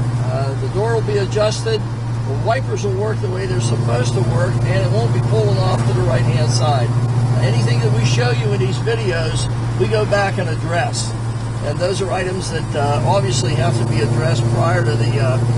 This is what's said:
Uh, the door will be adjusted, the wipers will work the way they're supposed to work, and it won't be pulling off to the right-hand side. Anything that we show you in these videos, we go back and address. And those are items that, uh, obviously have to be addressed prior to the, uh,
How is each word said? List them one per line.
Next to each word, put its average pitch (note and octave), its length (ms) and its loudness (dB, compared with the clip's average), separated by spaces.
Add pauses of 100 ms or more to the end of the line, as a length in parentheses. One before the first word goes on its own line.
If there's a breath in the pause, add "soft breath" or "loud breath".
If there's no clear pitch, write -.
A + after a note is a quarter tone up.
(280)
Uh, - 320 -2
the G3 140 -2
door A3 200 0
will A3 120 0
be G#3 120 0
adjusted, G#3+ 600 0
the - 640 -4
wipers G#3+ 400 -2
will F#3+ 160 -2
work G#3+ 220 -2
the G3 80 -2
way F#3+ 160 -4
they're F#3 160 0
supposed - 520 0
to - 60 2 (140)
work, - 180 2 (140)
and - 180 2
it - 80 2
won't A3+ 220 2
be - 60 0 (100)
pulling G#3 280 2
off F#3+ 280 0
to G3+ 80 0
the F3+ 100 2
right-hand - 460 2
side. - 400 2 (480)
Anything - 420 2
that - 160 2
we - 80 0
show B3 280 2
you A3 200 0
in G3 60 0
these F#3 200 0
videos, F3+ 680 -2 (320)
we F#3+ 80 2
go G#3+ 200 2
back G3+ 320 0
and F3+ 100 -2
address. E3 680 -2 (520)
And - 120 -4
those F#3+ 240 -2
are F#3 80 -2
items F#3 400 -2
that, - 240 -4
uh, - 320 0
obviously - 480 2
have - 240 2
to - 80 0
be A2+ 140 0
addressed A2+ 420 2 (120)
prior C3+ 300 2
to - 60 0
the, - 300 2
uh, - 180 2 (200)